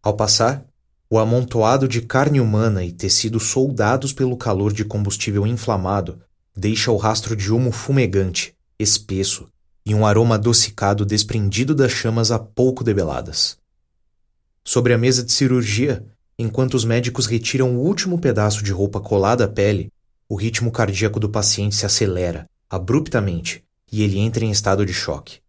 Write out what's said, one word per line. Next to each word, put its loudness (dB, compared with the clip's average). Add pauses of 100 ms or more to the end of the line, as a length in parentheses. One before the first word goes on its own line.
Ao 0
passar, 0 (440)
o 2
amontoado 2
de -2
carne 2
humana 2
e -6
tecido 0
soldados 0
pelo -2
calor 0
de -4
combustível -2
inflamado -2 (360)
deixa 0
o 2
rastro 0
de -2
humo 0
fumegante, -2 (240)
espesso, -2 (380)
e -2
um 4
aroma 4
adocicado 2
desprendido 0
das 4
chamas 0
há 0
pouco -2
debeladas. -2 (1040)
Sobre 2
a 4
mesa 4
de -4
cirurgia, 0 (360)
enquanto -2
os 2
médicos 0
retiram 0
o -2
último -2
pedaço 0
de -2
roupa -2
colada 2
à -2
pele, 0 (360)
o -8
ritmo -2
cardíaco 0
do -2
paciente -2
se -2
acelera, -2 (180)
abruptamente, -2 (280)
e -2
ele 0
entra 0
em 0
estado 2
de -4
choque. -8